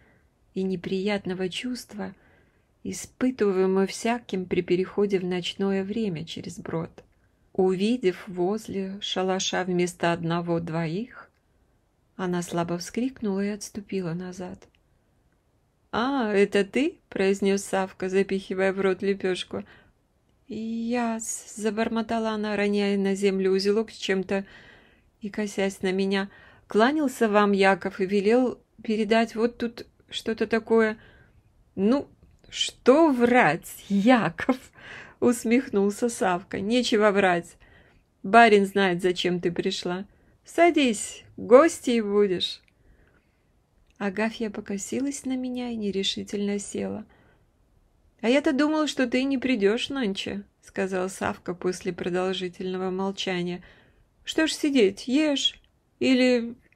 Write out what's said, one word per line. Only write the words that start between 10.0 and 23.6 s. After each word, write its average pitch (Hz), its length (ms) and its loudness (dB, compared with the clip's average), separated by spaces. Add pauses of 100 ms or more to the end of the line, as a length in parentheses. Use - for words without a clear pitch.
одного 170 460 -2
двоих, 170 720 -6 (840)
она 180 280 -2
слабо 175 340 -4
вскрикнула 208 640 -4
и 202 60 -2
отступила 196 640 -6
назад. 180 540 -12 (1200)
«А, 240 400 -2
это 202 320 2
ты?» 262 360 -2 (100)
произнёс 196 540 0
Савка, 190 460 -4
запихивая 190 640 0
в 196 80 -4
рот 190 200 0
лепёшку. 196 640 -2 (840)
«Я 226 720 -4
с-», - 360 -10
забормотала 226 760 -2
она, 214 240 -2
роняя 202 420 2
на 196 180 2
землю 190 360 2
узелок 202 400 2